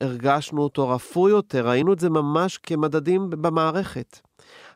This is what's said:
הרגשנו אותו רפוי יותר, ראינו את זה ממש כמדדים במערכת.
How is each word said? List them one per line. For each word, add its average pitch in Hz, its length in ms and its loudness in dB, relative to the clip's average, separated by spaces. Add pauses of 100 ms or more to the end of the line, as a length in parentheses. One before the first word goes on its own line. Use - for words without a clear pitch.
הרגשנו 139 640 0
אותו 139 260 0
רפוי 170 420 2
יותר, 139 380 2
ראינו 139 240 2
את 185 60 0
זה 170 120 0
ממש 156 480 0
כמדדים 160 720 -2
במערכת. 160 920 -4 (560)